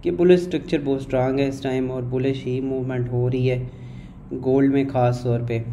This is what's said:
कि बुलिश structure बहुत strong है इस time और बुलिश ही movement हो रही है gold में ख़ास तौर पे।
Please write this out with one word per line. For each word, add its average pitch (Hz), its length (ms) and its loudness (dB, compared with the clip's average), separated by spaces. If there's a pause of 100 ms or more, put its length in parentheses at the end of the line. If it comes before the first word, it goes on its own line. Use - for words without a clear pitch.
कि 175 80 0
बुलिश 175 320 6
structure 156 380 -2
बहुत 139 200 0
strong 131 380 0
है 139 80 2
इस 135 160 -6
time 131 280 -2
और 127 100 -6
बुलिश 131 440 -2
ही 127 160 -2
movement 127 500 -2
हो 123 160 0
रही 127 200 0
है 127 240 -2 (640)
gold 135 400 2
में 135 140 2
ख़ास 123 360 2
तौर 120 180 0
पे। 117 320 -4